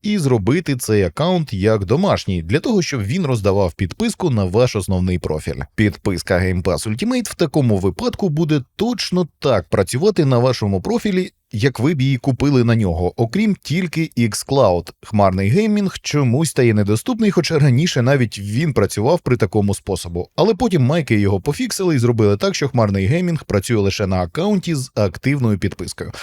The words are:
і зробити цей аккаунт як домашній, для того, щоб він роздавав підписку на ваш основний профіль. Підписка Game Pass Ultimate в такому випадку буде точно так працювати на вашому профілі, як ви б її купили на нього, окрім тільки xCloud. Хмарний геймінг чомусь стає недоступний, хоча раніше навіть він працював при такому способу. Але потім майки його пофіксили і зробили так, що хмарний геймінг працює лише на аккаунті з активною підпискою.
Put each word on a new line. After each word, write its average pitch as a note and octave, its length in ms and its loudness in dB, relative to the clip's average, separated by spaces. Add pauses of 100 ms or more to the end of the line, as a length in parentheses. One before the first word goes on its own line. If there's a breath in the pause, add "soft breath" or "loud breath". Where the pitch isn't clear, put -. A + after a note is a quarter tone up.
і G#3 160 -2
зробити C3 580 0
цей G#2+ 260 0
аккаунт D#3 500 -2
як G#2 320 0
домашній, G#2 580 0
для G#2 180 -2
того, G#3+ 220 0
щоб B2 200 -4
він D3 240 -2
роздавав G2+ 460 0
підписку F#3 580 -2
на G#2+ 140 2
ваш A2 320 0
основний F#2 420 0
профіль. D2 440 -6 (120)
Підписка G2+ 600 0
Game F2+ 280 0
Pass F2+ 260 -2
Ultimate A3 420 -4
в - 40 -12
такому C3 420 2
випадку F3 520 -2
буде D3+ 340 0 (140)
точно F#3 520 -2 (100)
так A#2+ 300 0
працювати D3 560 0
на C3 140 4
вашому A2+ 420 0
профілі, G3 520 -2 (200)
як A#2 280 -2
ви D#3 140 2
б C3+ 60 -2
її C3+ 160 2
купили C3 480 2
на A#2 120 4
нього, F2+ 460 0
окрім F#3+ 400 0
тільки D#3+ 540 -4
xCloud. A2 760 2 (120)
Хмарний G2 460 2
геймінг G#3 540 0
чомусь C#3+ 480 0
стає A#2+ 240 4
недоступний, C#3+ 560 0
хоча E3 280 0
раніше C#3 440 2
навіть B2+ 360 0
він A2 340 -2
працював G#2+ 480 0
при B2+ 160 0
такому G2+ 380 0
способу. F2 640 -6
Але G3 180 4
потім F3+ 280 0
майки B2 380 2
його G2 200 2
пофіксили F3+ 560 -2
і - 20 2
зробили A2 380 2
так, G3 180 -2
що C#3 140 -2
хмарний G2+ 380 0
геймінг E3+ 380 0
працює G2+ 320 -2
лише G2 300 0
на F#2 160 0
аккаунті F3 520 -2
з B2+ 200 -6
активною A2 640 0
підпискою. - 540 -8 (100)